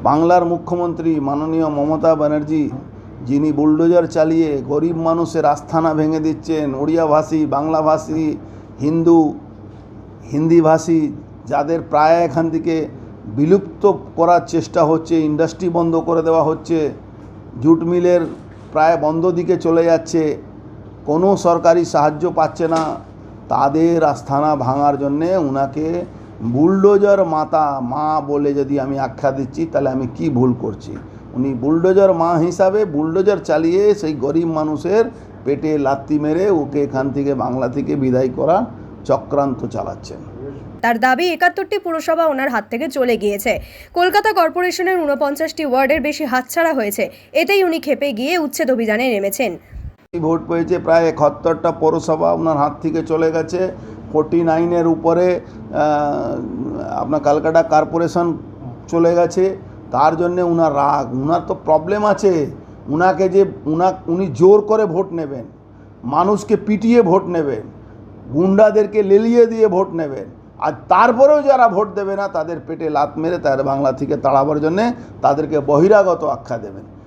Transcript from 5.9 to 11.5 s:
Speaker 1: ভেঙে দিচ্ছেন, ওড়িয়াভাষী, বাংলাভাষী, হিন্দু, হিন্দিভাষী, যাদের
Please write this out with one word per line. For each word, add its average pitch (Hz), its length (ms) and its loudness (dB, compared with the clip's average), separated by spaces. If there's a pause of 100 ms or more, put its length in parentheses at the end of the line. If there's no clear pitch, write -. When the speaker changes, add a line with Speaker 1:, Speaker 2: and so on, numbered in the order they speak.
Speaker 1:
ভেঙে 156 260 0
দিচ্ছেন, 156 560 -4
ওড়িয়াভাষী, 156 720 0
বাংলাভাষী, 156 920 -2 (460)
হিন্দু, 160 520 4 (1000)
হিন্দিভাষী, 160 800 2 (340)
যাদের 147 340 -2 (100)